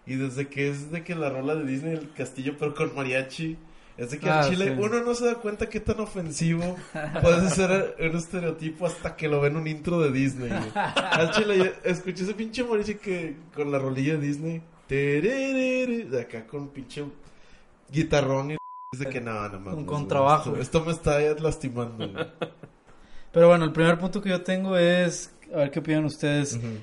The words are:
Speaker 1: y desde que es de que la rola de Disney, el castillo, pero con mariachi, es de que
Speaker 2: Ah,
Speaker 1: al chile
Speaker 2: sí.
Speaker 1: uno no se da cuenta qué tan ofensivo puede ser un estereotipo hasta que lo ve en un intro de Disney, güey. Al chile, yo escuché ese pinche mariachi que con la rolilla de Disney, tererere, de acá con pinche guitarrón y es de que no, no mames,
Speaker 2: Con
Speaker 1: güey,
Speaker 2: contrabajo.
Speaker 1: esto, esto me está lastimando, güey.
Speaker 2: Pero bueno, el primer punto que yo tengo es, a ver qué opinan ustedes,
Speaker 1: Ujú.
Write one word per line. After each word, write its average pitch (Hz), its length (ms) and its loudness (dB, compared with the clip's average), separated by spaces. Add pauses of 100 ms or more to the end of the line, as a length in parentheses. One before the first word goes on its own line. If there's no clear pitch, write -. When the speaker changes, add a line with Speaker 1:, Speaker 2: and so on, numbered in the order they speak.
Speaker 1:
y 127 80 -6
desde 135 340 -4
que 139 220 -2
es 143 220 -8
de 165 100 -6
que 175 140 -8
la 151 140 -2
rola 135 260 -2
de 151 80 -4
Disney, 143 300 -4
el 151 180 -8
castillo, 135 460 -6
pero 147 160 -2
con 139 200 -2
mariachi, 135 640 -4 (380)
es 120 140 -8
de 147 80 -8
que 156 120 -2
Speaker 2:
Ah, 156 100 6
Speaker 1:
al 143 100 4
chile 185 240 2
Speaker 2:
sí. - 60 0
Speaker 1:
uno 220 220 2
no 240 120 0
se 240 120 0
da 233 80 2
cuenta 214 340 -4
qué 214 100 -6
tan 214 220 -2
ofensivo 175 760 -2 (440)
puede 170 300 6
ser 185 500 2
un 165 160 0
estereotipo 165 720 -4
hasta - 300 -6
que 156 120 -2
lo 143 120 2
ve 143 80 6
en 151 80 -2
un 160 120 -2
intro 165 320 0
de 147 100 4
Disney, 131 380 0
güey. 196 140 -2 (120)
Al 196 580 0
chile, 208 260 4
yo 185 60 6 (200)
escuché 180 400 -2
ese 208 100 -2
pinche 220 300 -4
mariachi 208 300 0
que 175 420 -6 (180)
con 143 160 -2
la 139 80 2
rolilla 135 360 0
de 151 60 0
Disney, 156 420 -4 (240)
tererere, 247 1160 0
de 123 180 -2
acá 113 240 -12
con 143 220 -10
pinche 143 360 -12 (840)
guitarrón 139 600 2
y 156 40 -6 (360)
es 127 60 -10
de 135 100 -6
que 127 120 -6
no, 117 120 -6 (160)
no 98 120 -12
mames, 95 40 -12
Speaker 2:
Con 175 100 -8
Speaker 1:
güey, 151 120 -6
Speaker 2:
contrabajo. 147 640 2
Speaker 1:
esto, 127 100 -2
esto 156 240 0
me 170 80 -2
está 151 260 0 (220)
lastimando, 120 680 -4
güey. 151 160 -8 (1040)
Speaker 2:
Pero 170 180 10
bueno, 170 160 8
el 151 80 2
primer 165 260 6
punto 185 220 -2
que 196 100 -4
yo 180 120 0
tengo 185 340 0
es, 175 540 4 (240)
a 160 40 -2
ver 143 120 4
qué - 100 -4
opinan 156 260 2
ustedes, 143 480 0
Speaker 1:
Ujú. 117 120 -6 (160)